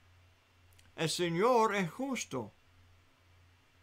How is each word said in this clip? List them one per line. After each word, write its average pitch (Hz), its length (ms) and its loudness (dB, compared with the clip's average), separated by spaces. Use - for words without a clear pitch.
El 160 120 -2
Señor 202 680 2
es 190 160 -2
justo. 214 600 -8